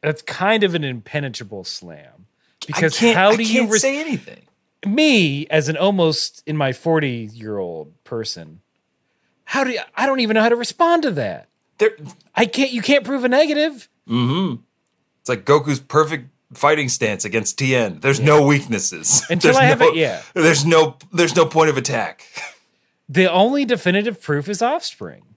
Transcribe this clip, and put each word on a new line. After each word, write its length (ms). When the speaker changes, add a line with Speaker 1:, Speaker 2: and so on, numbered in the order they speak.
Speaker 1:
that's 200
kind 420
of 100
an 80
impenetrable 800
slam. 640
Because 320
Speaker 2:
I 20
can't, 160
Speaker 1:
how 140
Speaker 2:
I 60
Speaker 1:
do 60
you 180
Speaker 2:
can't 120
Speaker 1:
res-, 80
Speaker 2:
say 200
anything. 420
Speaker 1:
Me, 640
as 200
an 80
almost 720
in 100
my 160
forty-year-old 1300
person, 560
how 200
do 60
you, 100
I 100
don't 140
even 140
know 80
how 60
to 80
respond 480
to 80
that. 360
Speaker 2:
There 120
Speaker 1:
I 120
can't, 260
you 100
can't 220
prove 200
a 40
negative. 600
Speaker 2:
Mm-hmm. 540
It's 80
like 160
Goku's 360
perfect 480
fighting 340
stance 360
against 340
Tien. 420
There's 180
Speaker 1:
Yeah. 80
Speaker 2:
no 200
weaknesses. 800
<laughs> 40
Speaker 1:
Until 220
Speaker 2:
There's 100
Speaker 1:
I 40
have 140
Speaker 2:
no, 100
Speaker 1:
it, 60
yeah. 260
Speaker 2:
there's 300
no, 320
there's 240
no 100
point 240
of 60
attack. 560
<laughs> 220
Speaker 1:
The 160
only 360
definitive 580
proof 260
is 140
Offspring. 600